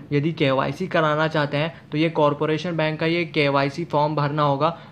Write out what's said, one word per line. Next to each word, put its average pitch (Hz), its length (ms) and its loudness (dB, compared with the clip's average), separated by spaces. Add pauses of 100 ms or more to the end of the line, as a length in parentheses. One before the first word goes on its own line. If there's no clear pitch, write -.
(120)
यदि 147 220 0
केवाईसी 143 540 0
कराना 156 400 2
चाहते 147 300 -2
हैं - 340 -4
तो 147 60 -4
ये 165 140 2
कॉरपोरेशन 156 680 0
बैंक 156 220 -2
का 160 60 0
ये 170 220 0
केवाईसी 143 580 0
फॉर्म 151 300 0
भरना 147 280 0
होगा। 143 260 2 (220)